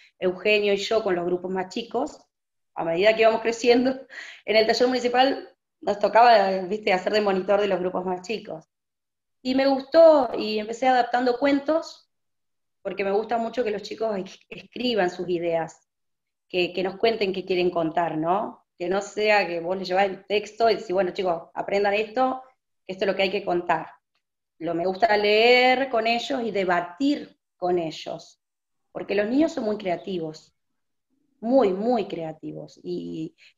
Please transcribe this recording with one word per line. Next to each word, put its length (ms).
Eugenio 560
y 40
yo, 260
con 120
los 100
grupos 260
más 200
chicos. 480
A 100
medida 320
que 60
íbamos 200
creciendo, 500
en 100
el 100
taller 220
municipal 640
nos 180
tocaba, 500
¿viste?, 240
hacer 200
de 100
monitor 380
de 80
los 120
grupos 260
más 160
chicos. 440
Y 140
me 100
gustó, 720
y 220
empecé 280
adaptando 500
cuentos, 680
porque 220
me 80
gusta 260
mucho 260
que 60
los 120
chicos 360
es-, 300
escriban 640
sus 180
ideas, 600
que, 240
que 120
nos 120
cuenten 360
qué 120
quieren 260
contar, 480
¿no? 480
Que 100
no 140
sea 440
que 140
vos 180
les 100
llevás 180
el 200
texto 440
y 60
decís, 160
"Bueno, 200
chicos, 420
aprendan 400
esto, 480
que 80
esto 100
es 40
lo 80
que 80
hay 80
que 120
contar". 440
Lo, 140
me 120
gusta 320
leer 720
con 180
ellos 360
y 80
debatir 840
con 220
ellos, 640
porque 240
los 120
niños 240
son 140
muy 120
creativos, 760
muy, 320
muy 360
creativos, 760
y, 520